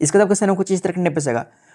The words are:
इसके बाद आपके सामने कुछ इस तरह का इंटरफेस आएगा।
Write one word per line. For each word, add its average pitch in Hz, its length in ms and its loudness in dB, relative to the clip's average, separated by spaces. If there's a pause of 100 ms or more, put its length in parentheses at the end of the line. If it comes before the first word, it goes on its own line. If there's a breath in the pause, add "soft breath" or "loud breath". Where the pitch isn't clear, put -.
इसके 151 180 2
बाद 208 60 6
आपके 196 100 2
सामने 196 200 0
कुछ 190 180 -2
इस 180 100 -2
तरह 175 100 -2
का 180 80 -4
इंटरफेस 151 280 -2
आएगा। 117 160 -2 (300 soft breath)